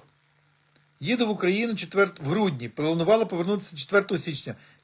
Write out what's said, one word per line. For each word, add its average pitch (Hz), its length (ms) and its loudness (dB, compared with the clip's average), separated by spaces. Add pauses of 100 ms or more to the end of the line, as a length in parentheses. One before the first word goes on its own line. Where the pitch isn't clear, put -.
(1000)
Їду 226 260 2
в 214 40 0
Україну 208 440 0
четвер-, 190 460 2
в 143 80 -6
грудні. 156 400 0
Планувала 165 560 2
повернутися 185 520 -4
четвертого 196 420 0
січня. 143 360 -6 (300)